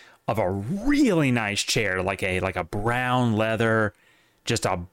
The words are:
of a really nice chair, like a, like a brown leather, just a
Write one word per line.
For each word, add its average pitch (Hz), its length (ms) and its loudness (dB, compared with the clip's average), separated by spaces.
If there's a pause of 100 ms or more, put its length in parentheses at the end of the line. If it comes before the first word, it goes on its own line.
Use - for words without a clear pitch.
(280)
of 107 100 -2
a 98 100 0
really 175 840 2
nice 107 280 0
chair, 92 420 0
like 95 200 -2
a, 92 180 0
like 95 160 -2
a 90 80 -4
brown 120 720 0
leather, 110 580 2 (520)
just 117 200 -2
a 92 140 -2 (140)